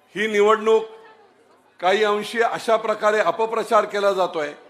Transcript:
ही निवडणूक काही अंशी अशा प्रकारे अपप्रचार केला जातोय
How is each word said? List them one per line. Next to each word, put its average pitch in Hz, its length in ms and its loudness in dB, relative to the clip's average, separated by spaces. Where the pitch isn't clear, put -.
ही 208 120 -2
निवडणूक 214 580 2
काही 196 240 2
अंशी 208 380 -2
अशा 226 360 0
प्रकारे 214 420 0
अपप्रचार 220 680 0
केला 202 280 0
जातोय 170 380 -4